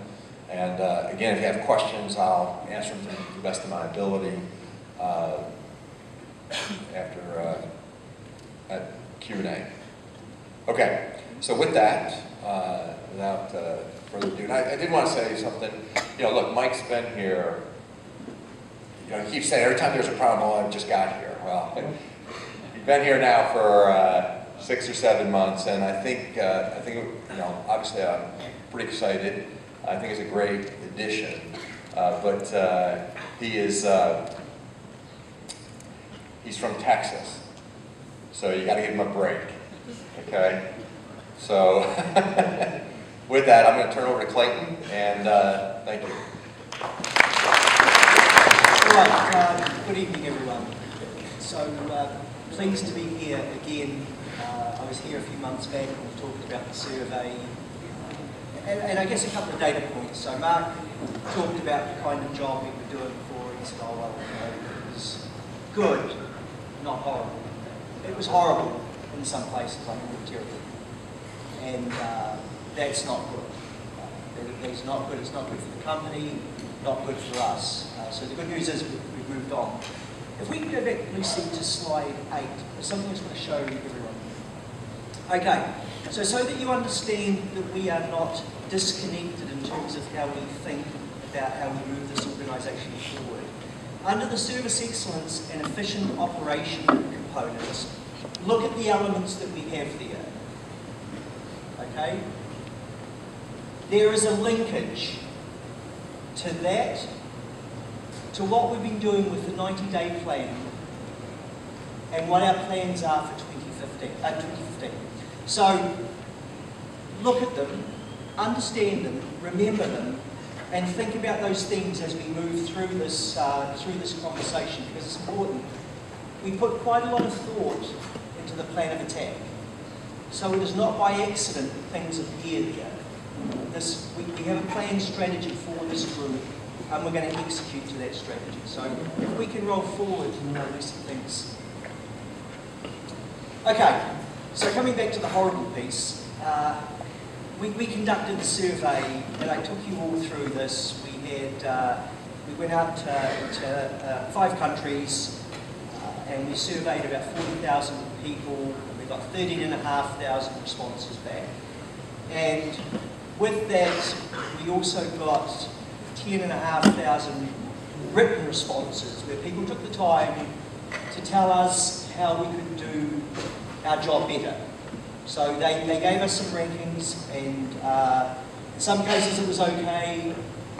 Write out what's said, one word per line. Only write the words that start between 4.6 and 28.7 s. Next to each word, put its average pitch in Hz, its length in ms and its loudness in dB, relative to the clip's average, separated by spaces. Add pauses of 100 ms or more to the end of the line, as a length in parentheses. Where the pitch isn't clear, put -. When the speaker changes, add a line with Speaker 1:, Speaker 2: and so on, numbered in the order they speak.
Speaker 1:
uh, 87 440 0 (1500)
after, 90 440 -6
uh, - 1300 -8
at - 200 -6 (260)
Q - 180 -8
and - 100 -2
A. - 200 -4 (1040)
Okay, 117 440 4 (280)
so 120 120 0
with - 200 4
that, - 440 6 (280)
uh, 92 480 0 (180)
without, 95 420 -2
uh, 82 240 -2 (340)
further 101 160 -2
ado, - 160 -4
and 113 100 0
I, 131 180 4
I - 60 0
did 165 120 0
wanna 151 200 6
say 113 260 2
something. 110 360 -4 (460)
You 131 60 0
know, 113 100 6
look, 120 200 4
Mike's 123 300 4
been 117 340 0
here, 90 460 0 (1400)
you - 60 -8
know, 104 140 -4
he 107 60 -4
keeps - 180 0
saying 120 160 6
every 123 120 6
time - 160 4
there's - 140 2
a - 100 -2
problem, - 320 6
"Oh, 104 160 4
I've 104 60 0
just 104 160 -4
got 95 300 4
here." - 260 -8
Well, 90 320 -2
<laughs> - 1000 -8
you've 107 120 -10
been 139 180 8
here 135 160 8
now 120 320 8
for, 104 400 10
uh, 92 540 6 (140)
six 123 300 -2
or 120 40 -4
seven 107 360 6
months, 95 380 4
and 98 160 2
I 95 180 0
think, 117 360 -2
uh, 95 380 4
I - 40 -6
think, 117 260 -4 (260)
you 98 60 -6
know, 87 300 -4
obviously 107 360 2
I'm 87 280 0 (400)